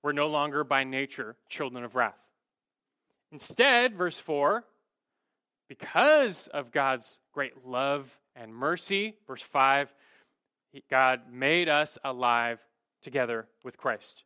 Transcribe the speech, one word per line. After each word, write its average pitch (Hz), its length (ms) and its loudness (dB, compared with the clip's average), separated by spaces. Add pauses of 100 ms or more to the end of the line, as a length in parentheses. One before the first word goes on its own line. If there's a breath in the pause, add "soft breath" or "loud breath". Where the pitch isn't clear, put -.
We're 147 100 -2
no 147 160 0
longer 147 340 0
by 135 220 2
nature 131 520 -6 (120)
children 123 360 -8
of 117 100 -14
wrath. 117 260 0 (1120)
Instead, 240 640 2
verse 170 220 -2
four, 156 460 2 (1040)
because 240 800 2
of 135 220 -8
God's 135 480 -2 (140)
great 131 340 -8
love 135 480 -4 (220)
and 113 180 -18
mercy, 196 600 -4 (100)
verse 131 160 -14
five, 139 500 2 (800 soft breath)
he, 120 200 -20
God 127 420 2
made 156 360 0
us 147 360 0
alive 120 540 0 (440)
together 117 460 -4 (160)
with 123 140 -16
Christ. - 480 -6